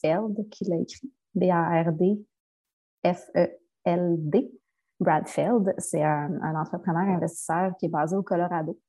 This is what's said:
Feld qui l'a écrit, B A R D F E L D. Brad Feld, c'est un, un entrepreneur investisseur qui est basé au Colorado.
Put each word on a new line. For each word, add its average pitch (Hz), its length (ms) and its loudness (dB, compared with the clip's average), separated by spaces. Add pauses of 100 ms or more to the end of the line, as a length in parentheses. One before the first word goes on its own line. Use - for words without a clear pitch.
Feld 208 480 -2
qui - 140 -8
l'a 170 120 0
écrit, - 340 -6 (240)
B 185 100 2
A 170 400 2
R 170 80 0
D 185 260 2 (880)
F - 300 -2
E 175 120 4 (360)
L 175 340 2
D. 156 340 0 (460)
Brad 165 300 2
Feld, 190 500 0
c'est - 240 -2
un, 151 400 0
un 156 180 -2
entrepreneur 175 480 -2
investisseur 175 680 -2
qui 165 80 -4
est 160 40 -2
basé 160 260 0
au 196 60 0
Colorado. 170 560 -2 (100)